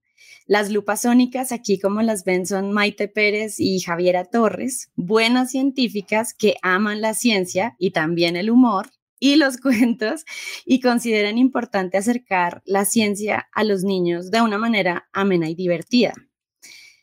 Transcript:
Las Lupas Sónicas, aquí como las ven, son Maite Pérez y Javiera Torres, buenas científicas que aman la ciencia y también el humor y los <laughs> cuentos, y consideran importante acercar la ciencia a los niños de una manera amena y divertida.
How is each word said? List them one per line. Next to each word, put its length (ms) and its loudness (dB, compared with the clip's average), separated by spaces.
Las 240 2
Lupas 320 -2
Sónicas, 500 2
aquí 260 -2
como 240 -2
las 220 -2
ven, 200 0
son 280 -4
Maite 360 -2
Pérez 520 -2
y 200 0
Javiera 440 0
Torres, 720 -2
buenas 560 0
científicas 840 -2
que 260 2
aman 400 0
la 140 -2
ciencia 640 -2
y 140 -2
también 440 0
el 140 -2
humor 400 4
y 140 4
los 200 2
<laughs> 60 -18
cuentos, 600 0
y 140 2
consideran 580 0
importante 580 0
acercar 720 -2
la 180 2
ciencia 680 -2
a 100 -2
los 220 0
niños 480 -2
de 100 2
una 160 0
manera 540 0
amena 360 2
y 60 -4
divertida. 580 0